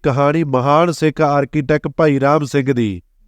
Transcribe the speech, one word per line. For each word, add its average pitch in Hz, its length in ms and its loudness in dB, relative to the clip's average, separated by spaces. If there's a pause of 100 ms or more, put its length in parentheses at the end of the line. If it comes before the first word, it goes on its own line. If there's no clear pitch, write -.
ਕਹਾਣੀ 147 400 0
ਮਹਾਨ 147 480 2
ਸਿੱਖ 156 300 -2
ਆਰਕੀਟੈਕਟ 143 680 -2
ਭਾਈ 147 320 0
ਰਾਮ 143 260 2
ਸਿੰਘ 135 280 -2
ਦੀ, 107 280 -2 (260)